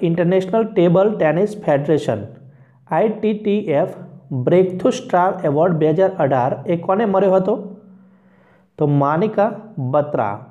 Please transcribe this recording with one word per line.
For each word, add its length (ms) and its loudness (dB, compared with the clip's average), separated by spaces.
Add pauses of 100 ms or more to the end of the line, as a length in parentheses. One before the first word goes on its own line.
ઇન્ટરનેશનલ 600 0
ટેબલ 460 4
ટેનિસ 500 0
ફેડરેશન 560 0 (760)
આઈ 160 2
ટી 300 -2
ટી 400 -2
એફ 120 -4 (540)
બ્રેકથ્રુ 540 2
સ્ટાર 300 0 (180)
એવોર્ડ 320 2
બે 180 2
હજાર 120 4 (120)
અઢાર 280 0 (220)
એ 140 -4
કોને 180 0
મળ્યો 340 2
હતો? 160 -2 (1200)
તો 80 2 (160)
માનિકા 480 0 (420)
બત્રા 400 0 (180)